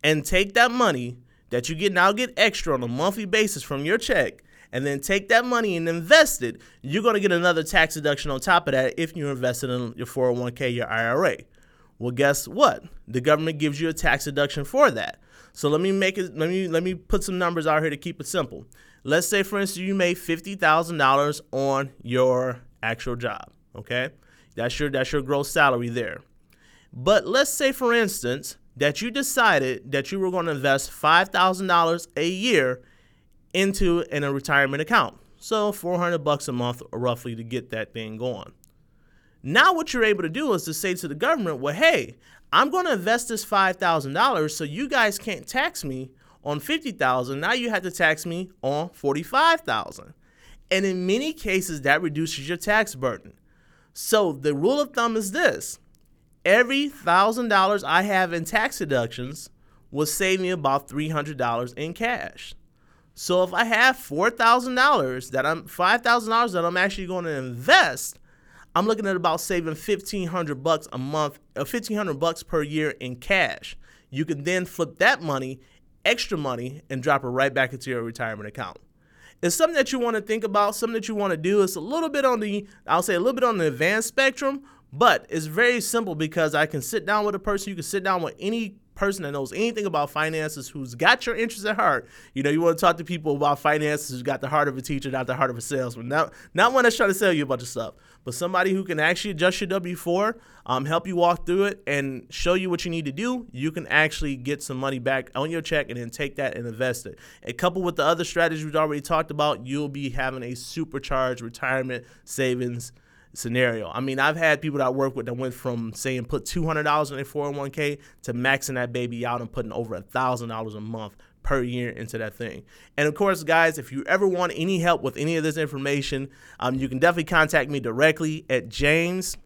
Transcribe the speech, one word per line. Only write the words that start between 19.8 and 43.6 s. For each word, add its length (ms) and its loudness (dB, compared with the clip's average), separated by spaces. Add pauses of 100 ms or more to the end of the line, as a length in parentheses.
you 100 0
made 220 2
fifty 380 -6
thousand 420 4
dollars 420 4 (120)
on 400 0 (100)
your 580 2 (240)
actual 320 -4
job, 360 -8 (240)
okay? 340 -4 (460)
That's 240 -2
your, 100 0
that's 220 0
your 100 0
gross 300 -2
salary 380 4
there. 320 -6 (720)
But 360 4
let's 240 2
say, 200 2
for 220 0
instance, 640 -2 (200)
that 240 0
you 100 -4
decided 800 2
that 200 -2
you 80 -4
were 120 0
gonna 200 -2
invest 400 2
five 380 4
thousand 380 2
dollars 400 2 (100)
a 100 0
year 540 2 (720)
into, 480 2 (100)
in 140 -2
a 80 0
retirement 480 2
account. 360 0 (200)
So 340 0
four 280 -2
hundred 260 0
bucks 220 0
a 40 -6
month, 300 -2 (100)
roughly, 440 -4
to 80 -12
get 260 -6
that 240 -8
thing 240 -10
going. 340 -8 (920)
Now 300 4
what 200 -4
you're 100 2
able 200 2
to 60 -2
do 240 -2
is 100 0
to 100 -6
say 220 -2
to 120 -8
the 80 -6
government, 440 0
"Well, 160 -2
hey, 400 2 (360)
I'm 200 4
gonna 220 2
invest 340 0
this 160 -4
five 320 2